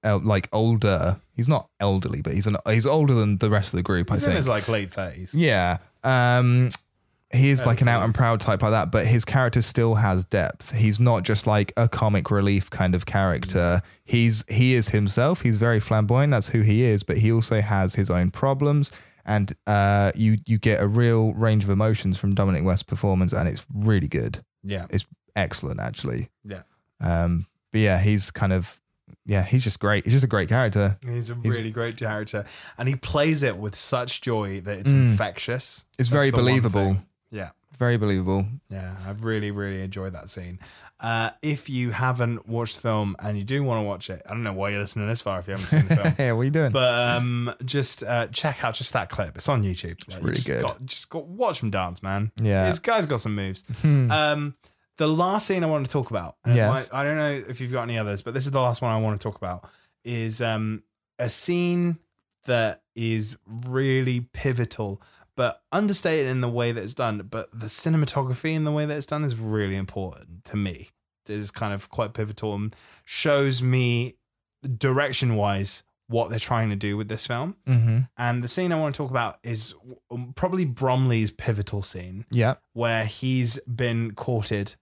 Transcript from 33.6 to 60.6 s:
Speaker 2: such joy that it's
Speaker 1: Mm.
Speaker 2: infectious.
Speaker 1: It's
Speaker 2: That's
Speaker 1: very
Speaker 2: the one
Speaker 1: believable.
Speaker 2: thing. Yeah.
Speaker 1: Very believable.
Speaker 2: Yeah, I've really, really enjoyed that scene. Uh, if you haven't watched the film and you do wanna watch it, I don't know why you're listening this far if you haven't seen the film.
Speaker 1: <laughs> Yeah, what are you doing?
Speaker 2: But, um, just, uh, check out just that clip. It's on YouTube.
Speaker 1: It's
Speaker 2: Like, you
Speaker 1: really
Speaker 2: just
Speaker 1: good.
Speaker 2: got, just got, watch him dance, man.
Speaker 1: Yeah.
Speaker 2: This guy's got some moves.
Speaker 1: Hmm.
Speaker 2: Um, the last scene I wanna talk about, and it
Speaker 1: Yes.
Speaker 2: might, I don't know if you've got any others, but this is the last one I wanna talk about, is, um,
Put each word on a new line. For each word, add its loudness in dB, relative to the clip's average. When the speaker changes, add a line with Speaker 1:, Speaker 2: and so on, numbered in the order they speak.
Speaker 2:
such -2
joy -4
that -8
it's 2
Speaker 1:
Mm. 6
Speaker 2:
infectious. -2
Speaker 1:
It's 2
Speaker 2:
That's -
Speaker 1:
very 6
Speaker 2:
the 2
one 4
Speaker 1:
believable. 2
Speaker 2:
thing. -2
Yeah. -10
Speaker 1:
Very 2
believable. 0
Speaker 2:
Yeah, -12
I've -10
really, -4
really -6
enjoyed -8
that -14
scene. -10
Uh, -2
if -4
you -2
haven't -2
watched -6
the -14
film -2
and -6
you -6
do -2
wanna -2
watch -6
it, -12
I -20
don't -6
know -4
why -4
you're -2
listening -4
this -2
far -4
if -12
you -6
haven't -6
seen 4
the 4
film. 0
Speaker 1:
<laughs> -6
Yeah, 2
what 0
are 0
you 0
doing? 2
Speaker 2:
But, 2
um, -2
just, -2
uh, -2
check -4
out -2
just -4
that -2
clip. -6
It's 0
on 2
YouTube. -4
Speaker 1:
It's -16
Speaker 2:
Like, -14
you -10
Speaker 1:
really 0
Speaker 2:
just 0
Speaker 1:
good. -2
Speaker 2:
got, -6
just -6
got, -10
watch -2
him -2
dance, -4
man. -4
Speaker 1:
Yeah. 2
Speaker 2:
This 2
guy's 0
got -2
some -4
moves. -6
Speaker 1:
Hmm. 4
Speaker 2:
Um, 0
the 2
last 2
scene 0
I 0
wanna -2
talk -4
about, -6
and 4
it 6
Speaker 1:
Yes. 2
Speaker 2:
might, -6
I -2
don't -2
know -2
if -8
you've -6
got -4
any -4
others, -4
but -10
this -2
is -4
the 2
last 0
one 0
I 0
wanna 0
talk -6
about, -10
is, -4
um, -4